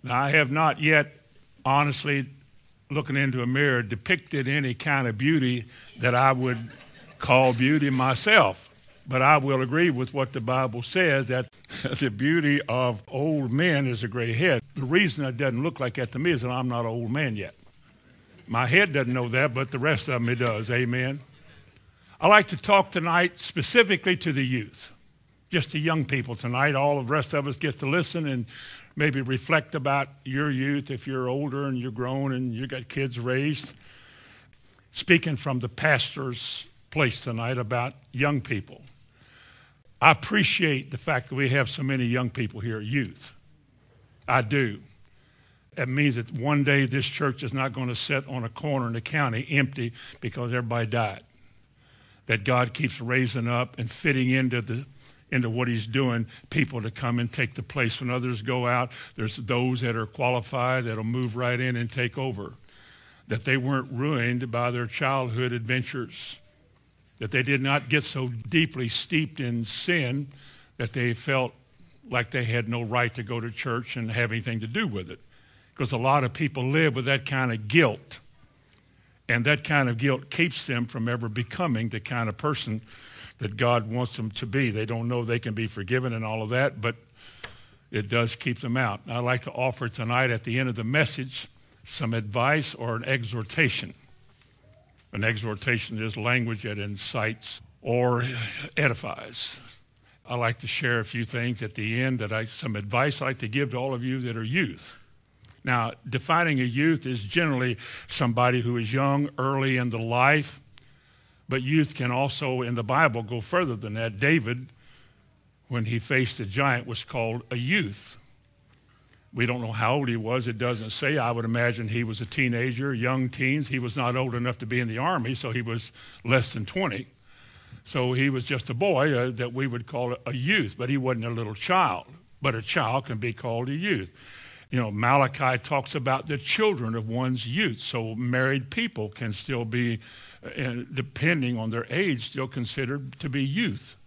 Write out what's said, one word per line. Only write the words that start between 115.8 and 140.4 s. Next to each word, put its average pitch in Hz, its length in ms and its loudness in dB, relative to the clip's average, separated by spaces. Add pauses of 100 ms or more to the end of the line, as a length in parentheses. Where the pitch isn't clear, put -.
he 117 140 -2
faced 131 420 0
a 104 40 -4
giant, 123 400 0
was 113 200 -8
called 117 440 -4
a 123 60 -4
youth. 127 640 -2 (1160)
We 120 120 2
don't 123 160 -2
know 110 120 -4
how 110 220 2
old 139 140 0
he 117 60 0
was. 117 320 -2
It 113 100 -4
doesn't 113 320 -2
say. 147 280 0
I 120 140 2
would 117 140 -2
imagine 117 440 0
he 117 140 0
was 110 180 -4
a 110 40 -6
teenager, 127 680 0
young 127 340 0
teens. 131 400 -2
He 131 120 -4
was 120 180 -4
not 123 180 0
old 131 200 -2
enough 120 240 -2
to 120 60 -8
be 123 140 -2
in 120 80 0
the 113 100 -4
army, 135 380 0
so 117 160 -6
he 123 100 -2
was 113 300 -6 (320)
less 123 300 4
than 107 120 -4
twenty. 135 420 -4 (760)
So 127 300 0
he 135 160 4
was 127 160 -2
just 131 240 -4
a 127 40 -2
boy, 151 440 4
uh, 127 140 2
that 120 220 -4
we 135 140 0
would 117 180 -4
call 123 300 -4 (100)
a 120 80 -4
youth, 127 440 0
but 123 120 -4
he 139 80 2
wasn't 127 280 0
a 117 40 -2
little 113 260 -4
child. 165 520 2 (340)
But 135 140 2
a 113 60 -4
child 127 440 0
can 117 140 -6
be 113 140 -4
called 123 360 -4
a 143 60 -4
youth. 160 360 -2 (580)
You 127 120 0
know, 107 100 -2
Malachi 127 720 4
talks 139 320 -4
about 135 320 -2
the 147 100 -4
children 139 560 0
of 110 140 -4
one's 123 400 -2
youth, 139 320 -2
so 113 360 -4
married 127 540 0
people 226 380 -4
can 110 240 -6
still 120 320 -4
be, 117 360 0 (440)